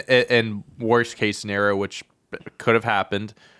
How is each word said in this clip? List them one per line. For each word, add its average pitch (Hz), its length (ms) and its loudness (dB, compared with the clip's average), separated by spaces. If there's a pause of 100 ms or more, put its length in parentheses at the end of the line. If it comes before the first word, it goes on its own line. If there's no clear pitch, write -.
in 117 560 2 (140)
worst 117 400 0
case 104 220 -2
scenario, 101 360 0
which 98 280 -6 (560)
could 117 160 2
have 113 80 2
happened, 104 500 -2 (260)